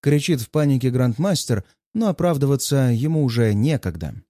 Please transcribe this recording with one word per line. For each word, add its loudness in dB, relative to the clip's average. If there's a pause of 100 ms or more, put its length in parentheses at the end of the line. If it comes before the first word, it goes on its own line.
кричит 0
в -8
панике 0
грандмастер, -2 (280)
но 0
оправдываться 0
ему 0
уже 2
некогда. -2 (140)